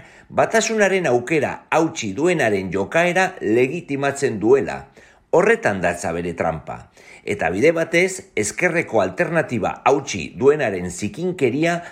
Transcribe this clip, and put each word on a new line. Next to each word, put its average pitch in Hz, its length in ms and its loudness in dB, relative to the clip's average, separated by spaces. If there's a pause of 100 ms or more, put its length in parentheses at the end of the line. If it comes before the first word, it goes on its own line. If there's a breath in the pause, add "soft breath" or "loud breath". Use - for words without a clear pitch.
(280 loud breath)
batasunaren 196 800 2
aukera 123 640 0
hautsi 151 400 0
duenaren 107 560 0
jokaera 170 640 0 (100)
legitimatzen 135 1000 0
duela. 101 440 2 (480 soft breath)
Horretan 170 500 2
datza 87 320 -2
bere 87 240 -4
trampa. - 540 -6 (340 loud breath)
Eta 87 240 -2
bide 113 240 2
batez, 170 640 -2
ezkerreko 160 640 0
alternatiba 117 760 -2 (100)
hautsi 135 480 0
duenaren 107 540 2
zikinkeria 160 920 -2 (120)